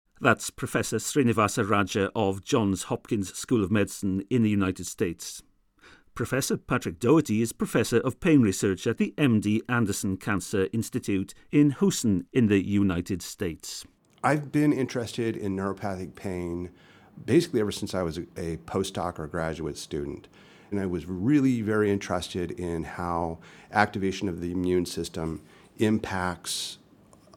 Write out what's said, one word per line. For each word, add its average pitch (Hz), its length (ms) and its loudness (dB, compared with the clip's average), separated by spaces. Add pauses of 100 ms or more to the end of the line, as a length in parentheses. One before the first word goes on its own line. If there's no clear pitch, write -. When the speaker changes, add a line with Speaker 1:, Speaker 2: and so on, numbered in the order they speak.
(220)
Speaker 1:
That's - 300 2
Professor - 460 -2
Srinivasa 110 720 2
Raja 101 460 2
of 98 300 0
Johns 101 380 2
Hopkins 113 500 -4
School - 280 0
of 92 100 0
Medicine 98 580 0
in 127 120 2
the 107 80 4
United 92 380 0
States. - 560 -6 (720)
Professor 127 400 -2
Patrick 117 420 -4
Doherty 117 440 4
is 113 100 0
Professor 123 460 0
of - 240 0
Pain 160 200 6
Research 98 460 2
at 113 120 -2
the 208 180 0
M 120 240 4
D 104 260 2
Anderson 104 480 0
Cancer 95 560 -2
Institute 104 640 -4 (180)
in 147 200 6
Houston 120 600 2
in 120 160 4
the 98 180 4
United 98 560 0
States. - 640 -8 (380)
Speaker 2:
I've 143 260 2
been 147 220 4
interested 117 640 -2
in 98 220 -4
neuropathic 98 580 -4
pain 87 540 -4 (560)
basically 160 340 4
ever 104 120 2
since - 220 -8
I 92 100 0
was 82 140 -2
a, 85 80 -8 (120)
a 82 200 -4
postdoc 92 640 -4
or 78 80 -8
graduate 78 500 -4
student. 73 520 -8 (440)
And 101 80 -2
I 98 60 -2
was 87 180 -4
really 120 560 2
very 107 300 2
interested 90 580 -2
in 85 340 -4
how 85 540 -4 (340)
activation 101 560 0
of 85 140 -6
the 87 100 -4
immune 90 360 2
system 82 560 -6 (340)
impacts 98 1040 -2 (580)